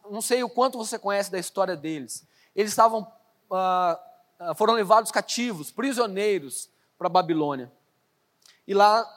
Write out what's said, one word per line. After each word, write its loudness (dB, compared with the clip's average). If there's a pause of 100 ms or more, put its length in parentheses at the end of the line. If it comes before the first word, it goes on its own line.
(120)
não -8
sei 0
o -4
quanto 0
você -8
conhece -2
da -4
história -2
deles, -10 (280)
eles -2
estavam, 4 (400)
ah, 0 (400)
ah, -6
foram 4
levados 4
cativos, -4
prisioneiros, -2 (280)
para -4
a -2
Babilônia. 0 (960)
E -4
lá 6 (120)